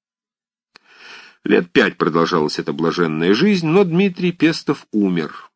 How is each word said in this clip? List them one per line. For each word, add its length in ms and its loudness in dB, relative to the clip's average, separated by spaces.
Лет 260 2
пять 260 2
продолжалась 600 0
эта 140 -6
блаженная 640 0
жизнь, 320 0
но 180 2
Дмитрий 480 -2
Пестов 600 -2
умер. 640 -2